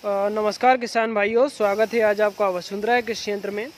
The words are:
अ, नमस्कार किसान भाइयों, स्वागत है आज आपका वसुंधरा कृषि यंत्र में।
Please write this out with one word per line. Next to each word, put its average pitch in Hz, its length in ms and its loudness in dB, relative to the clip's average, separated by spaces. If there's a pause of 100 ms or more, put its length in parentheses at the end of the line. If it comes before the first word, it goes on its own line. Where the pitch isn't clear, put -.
अ, - 20 -2
नमस्कार 208 680 2
किसान 226 380 -2
भाइयों, 220 340 2
स्वागत 208 460 0
है 233 60 2
आज 208 200 2
आपका 208 280 2
वसुंधरा 202 520 -2
कृषि 220 300 -8
यंत्र 202 200 -6
में। 208 260 -8